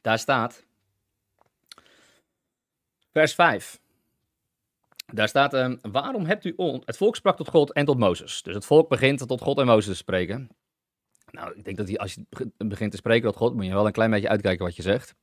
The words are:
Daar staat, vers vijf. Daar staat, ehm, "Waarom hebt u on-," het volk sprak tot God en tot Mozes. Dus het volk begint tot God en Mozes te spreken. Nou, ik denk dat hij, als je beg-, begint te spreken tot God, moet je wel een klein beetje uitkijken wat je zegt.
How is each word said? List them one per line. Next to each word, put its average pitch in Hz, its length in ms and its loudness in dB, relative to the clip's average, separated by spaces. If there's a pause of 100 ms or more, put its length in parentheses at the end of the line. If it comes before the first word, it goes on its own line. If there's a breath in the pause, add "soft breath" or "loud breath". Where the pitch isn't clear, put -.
Daar 113 180 0
staat, 120 460 -2 (2500 soft breath)
vers 156 240 2
vijf. 147 460 0 (1300)
Daar 107 220 -2
staat, 139 260 2
ehm, 127 280 0
"Waarom 160 420 -4
hebt 160 200 -4
u 175 120 -6
on-," 151 280 -4
het - 120 -10
volk 220 200 0
sprak 185 200 0
tot 151 120 -10
God 151 240 4
en 143 120 0
tot 143 140 2
Mozes. - 440 0
Dus - 120 -12
het 101 120 -10
volk 156 220 6
begint 135 400 0
tot 127 120 -4
God 139 180 -2
en 135 80 2
Mozes 110 240 6
te 90 60 -4
spreken. 92 520 -4 (840)
Nou, - 200 -14
ik - 100 -20
denk 98 120 -10
dat 101 120 -6
hij, 104 100 -6
als 92 160 -10
je - 140 -18
beg-, 110 400 -10
begint 101 220 -4
te 101 60 -14
spreken 113 320 2
tot 101 80 -4
God, 120 180 0
moet 107 100 -4
je 92 80 -4
wel 101 140 2
een 107 60 0
klein 113 180 2
beetje 104 180 0
uitkijken 98 360 0
wat 87 120 -6
je - 60 -12
zegt. 101 400 -2